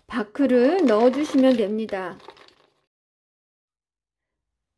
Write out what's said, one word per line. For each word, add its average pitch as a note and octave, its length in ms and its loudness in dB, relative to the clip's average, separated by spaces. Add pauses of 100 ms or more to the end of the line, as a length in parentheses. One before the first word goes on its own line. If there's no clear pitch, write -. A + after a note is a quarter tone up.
바크를 B3+ 800 0
넣어주시면 B3+ 720 2
됩니다. G3+ 640 -6 (2500)